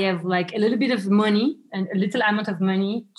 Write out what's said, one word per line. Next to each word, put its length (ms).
have, 220
like, 320
a 20
little 200
bit 140
of 180
money 480
and 200
a 40
little 240
amount 260
of 140
money 440